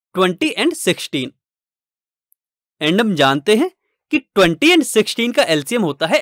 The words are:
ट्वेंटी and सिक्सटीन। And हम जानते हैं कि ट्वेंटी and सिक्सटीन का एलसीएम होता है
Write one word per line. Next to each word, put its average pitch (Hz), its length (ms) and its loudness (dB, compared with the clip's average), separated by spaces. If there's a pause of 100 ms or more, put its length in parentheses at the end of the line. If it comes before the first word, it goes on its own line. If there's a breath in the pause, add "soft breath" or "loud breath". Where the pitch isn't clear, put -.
(140)
ट्वेंटी 185 440 -2
and 262 160 -2
सिक्सटीन। - 580 -4 (1500)
And 165 180 0
हम 220 140 0
जानते 143 420 2
हैं 339 140 0 (400)
कि 294 80 0
ट्वेंटी 185 520 2
and 349 120 4
सिक्सटीन 233 500 -2
का 285 100 0
एलसीएम 165 400 0
होता 156 240 -2
है 226 160 2